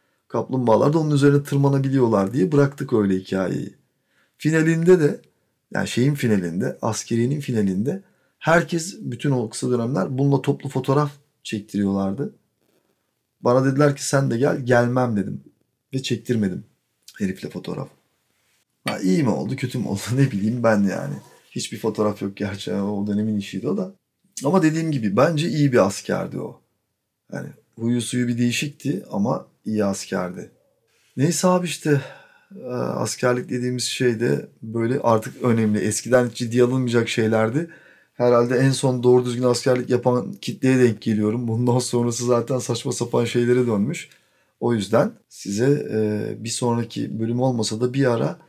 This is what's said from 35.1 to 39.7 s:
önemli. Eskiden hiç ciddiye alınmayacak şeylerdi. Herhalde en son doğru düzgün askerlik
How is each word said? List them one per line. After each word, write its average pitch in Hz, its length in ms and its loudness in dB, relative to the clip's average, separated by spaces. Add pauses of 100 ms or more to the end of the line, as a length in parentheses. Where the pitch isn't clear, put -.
önemli. 113 360 2
Eskiden 117 500 2
hiç 117 80 -10
ciddiye 123 260 0
alınmayacak 120 460 2
şeylerdi. 110 600 0 (440)
Herhalde 120 420 4
en 135 140 4
son 127 320 0
doğru 123 220 6
düzgün 123 180 -2
askerlik 123 480 2